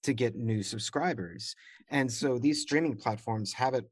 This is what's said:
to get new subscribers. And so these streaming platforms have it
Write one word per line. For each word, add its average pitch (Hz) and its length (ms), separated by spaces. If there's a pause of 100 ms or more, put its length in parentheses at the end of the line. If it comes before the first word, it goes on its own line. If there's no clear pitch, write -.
to 139 100
get 117 220
new 110 280
subscribers. - 920 (340)
And 131 220
so 127 280
these 147 220
streaming 147 360
platforms 110 560
have 131 220
it 117 160